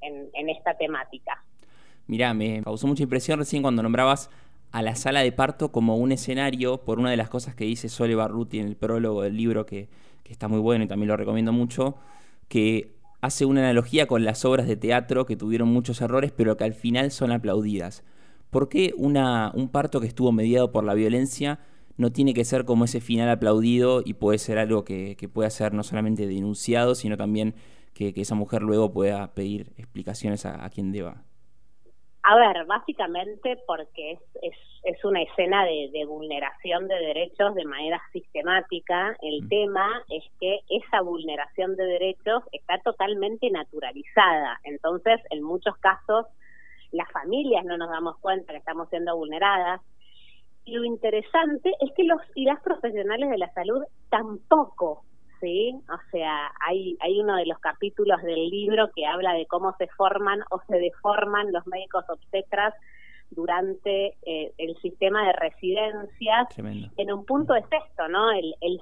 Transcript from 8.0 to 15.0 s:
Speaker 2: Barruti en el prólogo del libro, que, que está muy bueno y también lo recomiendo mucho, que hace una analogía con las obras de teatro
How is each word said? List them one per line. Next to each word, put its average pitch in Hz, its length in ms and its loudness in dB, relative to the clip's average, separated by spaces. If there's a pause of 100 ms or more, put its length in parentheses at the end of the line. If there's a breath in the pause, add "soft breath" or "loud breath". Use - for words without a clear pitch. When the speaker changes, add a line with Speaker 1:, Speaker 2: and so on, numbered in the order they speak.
Speaker 2:
Barruti 110 420 -2
en 107 100 -2
el 104 80 -6
prólogo 110 460 0
del 101 160 0
libro, 110 300 0
que, 101 200 -10 (360 soft breath)
que - 100 -18
está 113 140 -6
muy 110 120 2
bueno 113 240 4
y 104 40 2
también 104 220 0
lo 107 60 2
recomiendo 110 380 0
mucho, 123 420 0 (540 soft breath)
que 110 500 2 (220)
hace 139 240 0
una 135 160 6
analogía 127 460 4
con 113 180 4
las 110 200 0
obras 127 220 4
de 113 80 0
teatro 123 500 2